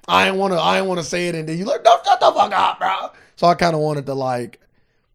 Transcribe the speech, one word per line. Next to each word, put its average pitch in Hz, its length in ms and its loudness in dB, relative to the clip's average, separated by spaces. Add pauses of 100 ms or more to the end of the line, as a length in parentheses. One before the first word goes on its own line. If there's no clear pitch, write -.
I 185 200 2
ain't 190 100 -2
wanna, 190 180 0
I 170 240 2
ain't 190 80 -2
wanna 180 160 -2
say 175 260 -4
it, 170 60 -4
and 160 120 -6
then 160 100 -6
you 185 80 -6
like, - 180 -4
"No, - 220 6
shut 381 160 2
the - 100 6
fuck 208 220 0
up, 185 260 0
bro." 190 300 -4 (260)
So 170 120 2
I 175 80 4
kinda 165 220 0
wanted 151 280 -4
to, 139 80 -6
like, 127 460 -4 (560)